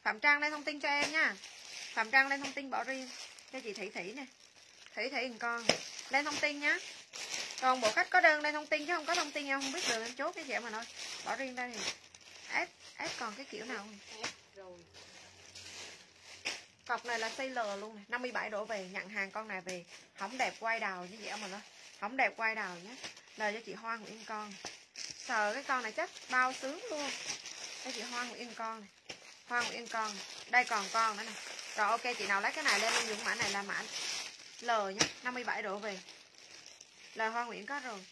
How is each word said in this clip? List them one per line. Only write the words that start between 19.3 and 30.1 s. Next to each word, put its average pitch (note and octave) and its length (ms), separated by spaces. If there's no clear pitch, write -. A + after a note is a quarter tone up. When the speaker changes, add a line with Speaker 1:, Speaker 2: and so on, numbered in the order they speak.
Speaker 1:
con G#3+ 160
này F#3+ 140
về, F3+ 220
không G#3+ 180
đẹp F#3+ 220
quay A3+ 200
đầu F#3 260
như G3+ 160
vậy G3+ 160
mà G#3 100
nó. G3 120
Không A3 180
đẹp A3 200
quay A3 180
đầu F#3+ 200
nhé. G3 200
Lời G#3+ 160
cho A3+ 120
chị F#3+ 80
Hoa A3+ 240
Nguyễn G#3+ 280
con. G#3+ 280
Trời, G#3+ 260
cái C4+ 100
con B3+ 200
này G#3+ 80
chắc E4 180
bao B3+ 240
sướng C#4+ 260
luôn. D4 220
Đây C4 100
chị A3+ 80
Hoa A#3+ 220
Nguyễn A#3 320
con A3 240
này. G3+ 100
Hoa A#3+ 160
Nguyễn A#3 240
con G#3+ 280